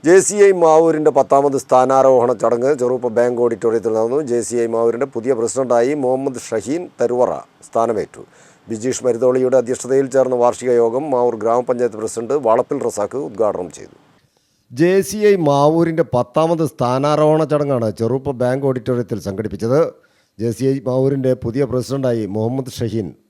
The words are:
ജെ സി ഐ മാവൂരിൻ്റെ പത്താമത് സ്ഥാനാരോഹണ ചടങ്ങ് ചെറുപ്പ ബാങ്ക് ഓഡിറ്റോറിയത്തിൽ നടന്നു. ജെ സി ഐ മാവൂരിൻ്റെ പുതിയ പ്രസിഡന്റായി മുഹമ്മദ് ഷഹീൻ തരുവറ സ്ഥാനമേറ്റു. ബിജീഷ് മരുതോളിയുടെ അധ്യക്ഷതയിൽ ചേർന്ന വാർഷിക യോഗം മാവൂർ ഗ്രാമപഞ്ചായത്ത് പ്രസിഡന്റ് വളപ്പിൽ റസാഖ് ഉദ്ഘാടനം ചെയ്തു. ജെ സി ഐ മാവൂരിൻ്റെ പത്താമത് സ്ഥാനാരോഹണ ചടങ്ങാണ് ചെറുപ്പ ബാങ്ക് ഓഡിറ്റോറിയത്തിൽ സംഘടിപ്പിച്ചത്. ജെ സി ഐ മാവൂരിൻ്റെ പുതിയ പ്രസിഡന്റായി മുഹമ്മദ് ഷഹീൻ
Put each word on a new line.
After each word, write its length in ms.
ജെ 80
സി 100
ഐ 20
മാവൂരിൻ്റെ 540
പത്താമത് 480
സ്ഥാനാരോഹണ 680
ചടങ്ങ് 300
ചെറുപ്പ 340
ബാങ്ക് 300
ഓഡിറ്റോറിയത്തിൽ 520
നടന്നു. 220
ജെ 180
സി 160
ഐ 100
മാവൂരിൻ്റെ 400
പുതിയ 260
പ്രസിഡന്റായി 520
മുഹമ്മദ് 440
ഷഹീൻ 360
തരുവറ 320
സ്ഥാനമേറ്റു. 540
ബിജീഷ് 360
മരുതോളിയുടെ 560
അധ്യക്ഷതയിൽ 520
ചേർന്ന 300
വാർഷിക 280
യോഗം 200
മാവൂർ 300
ഗ്രാമപഞ്ചായത്ത് 580
പ്രസിഡന്റ് 360
വളപ്പിൽ 400
റസാഖ് 400
ഉദ്ഘാടനം 500
ചെയ്തു. 180
ജെ 140
സി 100
ഐ 20
മാവൂരിൻ്റെ 680
പത്താമത് 580
സ്ഥാനാരോഹണ 800
ചടങ്ങാണ് 480
ചെറുപ്പ 460
ബാങ്ക് 260
ഓഡിറ്റോറിയത്തിൽ 560
സംഘടിപ്പിച്ചത്. 520
ജെ 180
സി 160
ഐ 20
മാവൂരിൻ്റെ 440
പുതിയ 260
പ്രസിഡന്റായി 540
മുഹമ്മദ് 420
ഷഹീൻ 300